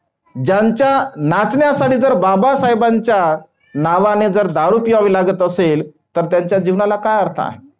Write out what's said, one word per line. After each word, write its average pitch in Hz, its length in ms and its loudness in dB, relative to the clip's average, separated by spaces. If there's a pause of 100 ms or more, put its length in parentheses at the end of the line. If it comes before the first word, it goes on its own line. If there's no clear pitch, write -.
(460)
ज्यांच्या 226 720 0
नाचण्यासाठी 247 800 0
जर 247 160 2
बाबासाहेबांच्या 220 1200 2 (380)
नावाने 202 540 0
जर 196 180 0
दारू 165 320 0
पिवावी 220 340 2
लागत 185 280 0
असेल, 175 480 0 (260)
तर 170 100 -2
त्यांच्या 175 340 0
जीवनाला 196 360 0
काय 214 260 -2
अर्थ - 180 -4
आहे? - 280 -8 (120)